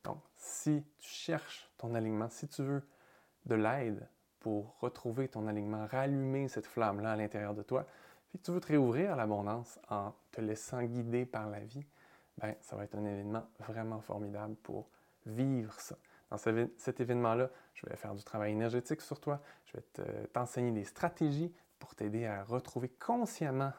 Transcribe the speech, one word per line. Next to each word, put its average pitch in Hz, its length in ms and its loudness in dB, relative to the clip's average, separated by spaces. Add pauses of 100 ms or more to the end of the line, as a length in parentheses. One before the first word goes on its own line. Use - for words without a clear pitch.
Donc, - 140 -4 (180)
si - 480 0 (140)
tu - 100 -16
cherches - 680 -6
ton 117 160 -2
alignement, 110 340 2
si - 200 -8
tu - 140 -4
veux 139 200 2 (640)
de 117 80 4
l'aide 110 520 2 (340)
pour 107 400 -2
retrouver 120 480 -2
ton 110 180 -4
alignement, 107 400 -2
rallumer 135 640 2
cette 110 180 -4
flamme-là 107 460 2
à 107 40 2
l'intérieur 104 380 -2
de 104 80 -4
toi, 131 240 0 (420)
puis - 100 -12
que - 60 -14
tu 175 60 -4
veux 175 100 2
te - 60 -14
réouvrir 151 460 6
à 147 40 2
l'abondance 107 640 0 (100)
en 104 240 -2 (200)
te 120 80 -6
laissant 110 420 -2
guider 120 440 2
par 110 220 -4
la 104 120 -6
vie, 123 260 -10 (520)
ben, 107 220 -2
ça - 160 -10
va 101 80 -4
être 104 120 -8
un 107 80 -2
événement 104 420 -2 (140)
vraiment 113 400 -4
formidable 104 560 -4
pour - 320 -8 (380)
vivre 117 520 0
ça. - 180 -12 (340)
Dans 104 80 -4
ce, 113 300 4 (100)
cet - 220 -4
événement-là, 120 500 4 (240)
je - 120 -12
vais - 80 -6
faire 104 200 -8
du 101 100 -10
travail 107 280 0
énergétique 117 500 2
sur - 180 -8
toi, 143 200 -2 (260)
je - 80 -16
vais - 180 -10
te, 104 360 -6
t'enseigner 123 440 2
des 104 120 0
stratégies 165 680 2 (240)
pour - 160 -16
t'aider 110 320 0
à 98 160 -2
retrouver 123 460 -2
consciemment 139 920 0